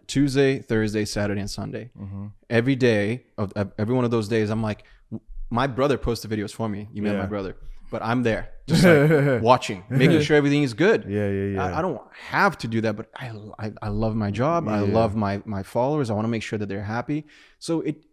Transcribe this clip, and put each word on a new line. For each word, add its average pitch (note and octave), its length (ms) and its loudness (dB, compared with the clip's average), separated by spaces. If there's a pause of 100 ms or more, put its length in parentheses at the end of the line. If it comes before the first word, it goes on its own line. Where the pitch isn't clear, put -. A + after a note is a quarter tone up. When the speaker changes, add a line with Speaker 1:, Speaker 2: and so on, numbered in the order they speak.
Speaker 1:
Tuesday, C3+ 540 2
Thursday, G#2+ 440 0
Saturday, G2+ 360 -4
and G2+ 100 -6
Sunday. G#2+ 400 -10 (100)
Speaker 2:
Mm-hmm. G2 260 -12 (220)
Speaker 1:
Every A#2+ 280 2
day A#2 480 2 (120)
of, G#2 200 -4
of G2 220 -4
every G#2+ 160 0
one B2+ 120 2
of A#2 40 0
those A2+ 180 0
days, A2 220 0
I'm A2 120 -2
like, G#2+ 220 -4 (260)
w-, A2 100 -10 (300)
my A#2+ 160 0
brother C3 320 0
posts A#2+ 260 -2
the G#2+ 100 -6
videos G#2 180 -4
for A2 160 -4
me. G#2 260 -8
You G#2 80 -6
met G#2 120 0
my G2 80 -2
Speaker 2:
Yeah. F#2 40 -4
Speaker 1:
brother. G2 300 -6 (340)
But A#2 120 -6
I'm B2 220 0
there, G#2+ 240 0 (180)
just, D#3+ 160 4
like, D3 600 6
Speaker 2:
<laughs> A2+ 80 4
Speaker 1:
watching, G#2+ 380 2
making C#3 340 6
sure D3+ 140 4
everything C#3+ 280 4
is B2 100 -2
good. D3 320 2
Speaker 2:
Yeah, G2+ 240 0
yeah, G2 140 0 (100)
yeah. F#2+ 100 -2
Speaker 1:
I, - 140 -4
I D#3+ 40 -2
don't F3 180 -4 (300)
have E3+ 280 2
to - 80 -8
do A2+ 140 0
that, G#2+ 160 -2
but A2 180 -12
I, B2+ 160 -12 (260)
I, G#2+ 160 -8 (100)
I A2 60 -6
love A2 280 0
my G#2 160 0
job. D3+ 340 0
I G#2+ 160 0
Speaker 2:
Yeah. G2+ 100 2
Speaker 1:
love A2 220 2
my, G2+ 300 -2
my G2 180 -6
followers. B2+ 480 -2
I G#2+ 40 -2
wanna G#2+ 120 -2 (100)
make G#2+ 60 -6
sure - 160 -6
that G#2 100 -4
they're G2 140 -6
happy. B2 420 -6 (360)
So E3 220 -4
it, D3+ 300 -6